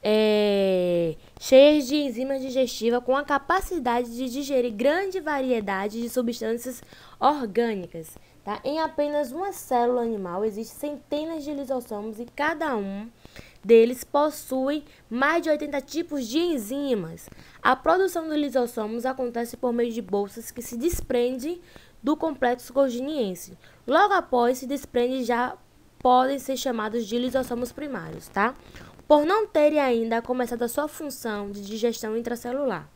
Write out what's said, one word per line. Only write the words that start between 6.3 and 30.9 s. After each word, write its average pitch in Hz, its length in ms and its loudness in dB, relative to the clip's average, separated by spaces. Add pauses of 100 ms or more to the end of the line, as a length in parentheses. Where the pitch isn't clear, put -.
orgânicas, 214 1000 -2 (260)
tá? 202 200 -8
Em 294 160 -2
apenas 294 520 -2
uma 370 200 -6
célula 247 500 0
animal 202 420 -4
existem 220 460 -6
centenas 302 540 -6
de 294 100 -8
lisossomos 226 680 -6
e 240 60 -10 (100)
cada 302 400 -2
um 202 340 -6 (540)
deles 233 400 6
possui 285 800 -2 (260)
mais 285 320 2
de 330 80 -4
oitenta 294 320 0
tipos 285 460 -6
de 233 100 -2
enzimas. 262 880 -2 (360)
A 254 120 4
produção 349 520 0
dos 311 100 -2
lisossomos 240 680 -2
acontece 240 500 -6
por 247 160 -2
meio 240 180 0
de 226 120 -6
bolsas 202 480 -6
que 240 100 -14
se 233 160 -10
desprendem 262 840 -2 (440)
do 294 120 2
complexo 254 560 -2
golginiense. 247 840 -2 (300)
Logo 381 260 6
após 254 460 2
se 262 80 -12
desprende, 254 560 -2
já 240 340 -2 (400)
podem 254 400 6
ser 262 200 -4
chamados 226 500 -2
de 220 100 -2
lisossomos 247 540 -2
primários, 170 560 -10
tá? 214 260 0 (540)
Por 294 180 8
não 415 220 2
terem 302 320 4
ainda 233 420 2
começado 240 400 -4
a 240 60 -2
sua 285 200 -2
função 226 600 -8